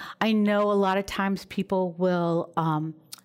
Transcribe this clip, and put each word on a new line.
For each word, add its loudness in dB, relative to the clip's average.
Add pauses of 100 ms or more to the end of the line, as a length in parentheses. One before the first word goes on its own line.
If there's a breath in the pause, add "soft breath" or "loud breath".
(200 loud breath)
I 0
know 2
a 2
lot 2
of -2
times -4
people -2
will, 0
um, -2 (300)